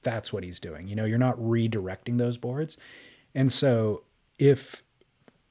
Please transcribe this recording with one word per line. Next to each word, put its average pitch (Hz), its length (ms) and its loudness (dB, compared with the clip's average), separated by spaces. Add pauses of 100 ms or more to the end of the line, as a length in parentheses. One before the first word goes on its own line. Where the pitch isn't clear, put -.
That's 113 320 -4
what 98 100 -6
he's 90 160 -12
doing. 85 280 -12
You 101 80 -6
know, 110 100 -2
you're 110 140 2
not 127 180 2
redirecting 113 800 -2
those 120 220 0
boards. 139 380 -6 (580)
And 131 180 2
so 113 500 2 (360)
if 139 420 4 (680)